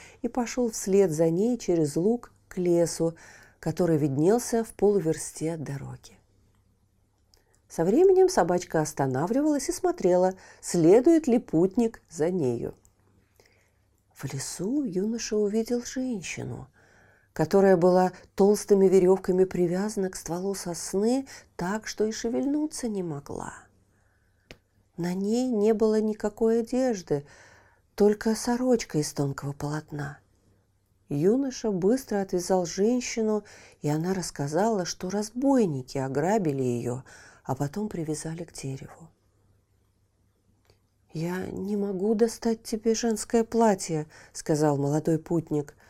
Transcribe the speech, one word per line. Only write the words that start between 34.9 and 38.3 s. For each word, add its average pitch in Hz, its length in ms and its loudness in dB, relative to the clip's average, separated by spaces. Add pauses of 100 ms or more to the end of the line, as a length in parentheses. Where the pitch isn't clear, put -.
разбойники 214 880 0
ограбили 143 640 0
ее, 120 400 -2 (400)
а 135 140 -4
потом 202 320 -6
привязали 160 560 -8